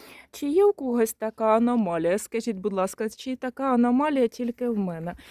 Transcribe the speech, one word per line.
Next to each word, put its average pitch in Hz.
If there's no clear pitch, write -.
Чи -
є 349
у 415
когось 240
така 220
аномалія? 196
Скажіть, 226
будь 196
ласка, 190
чи 254
така 262
аномалія 247
тільки 240
в 226
мене? 175